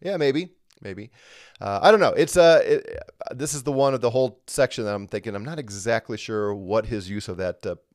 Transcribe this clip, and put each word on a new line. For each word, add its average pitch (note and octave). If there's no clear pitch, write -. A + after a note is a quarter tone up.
Yeah, F#3+
maybe, D#3
maybe. G2+
Uh, G2+
I G3
don't G#3+
know. C#3+
It's, D3
uh, E3
it, -
uh, -
this C#3
is C#3+
the C#3+
one C3+
of B2+
the A#2+
whole C3
section B2
that G#2
I'm G2+
thinking, G#2
I'm G2+
not D#3
exactly A2+
sure G#2
what G2+
his G#2
use G2+
of F#2+
that, F#2
uh, F2+